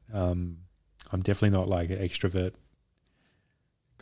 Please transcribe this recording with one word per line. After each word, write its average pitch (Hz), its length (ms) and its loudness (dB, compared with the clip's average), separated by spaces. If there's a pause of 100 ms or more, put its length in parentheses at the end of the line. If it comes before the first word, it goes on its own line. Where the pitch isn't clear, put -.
(120)
um, 90 460 -2 (540)
I'm 95 100 -2
definitely 101 360 2
not, 92 120 0
like, 87 220 0
an 95 80 -2
extrovert 90 540 -2 (1500)